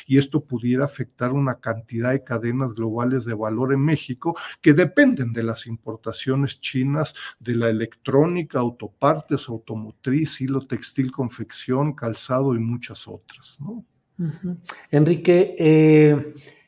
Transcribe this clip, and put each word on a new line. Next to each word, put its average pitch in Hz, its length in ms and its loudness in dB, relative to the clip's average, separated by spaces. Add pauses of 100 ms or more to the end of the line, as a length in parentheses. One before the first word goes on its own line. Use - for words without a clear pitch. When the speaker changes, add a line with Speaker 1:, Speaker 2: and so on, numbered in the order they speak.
Speaker 1:
y 135 140 4
esto 139 220 0
pudiera 123 440 -2
afectar 127 480 -6
una 139 220 -2
cantidad 117 560 -6
de 139 120 -2
cadenas 120 520 -4
globales 117 500 -2
de 117 80 -6
valor 110 400 -2
en 139 60 2
México 151 580 -2 (240)
que 151 120 8
dependen 175 600 2
de 113 80 -4
las 113 240 -6
importaciones 117 960 -4
chinas, 139 540 -4 (240)
de 120 160 -4
la 117 140 0
electrónica, 139 920 0
autopartes, 135 880 -4
automotriz, 113 920 -6
hilo 131 200 -2
textil, 127 500 -6
confección, 127 840 -4
calzado 131 600 -2
y 113 140 -2
muchas 117 400 -8
otras, - 540 -16
¿no? 202 240 -14 (340)
Speaker 2:
Ujú. 175 380 -6 (340)
Enrique, 175 640 4
eh, 156 760 6 (340)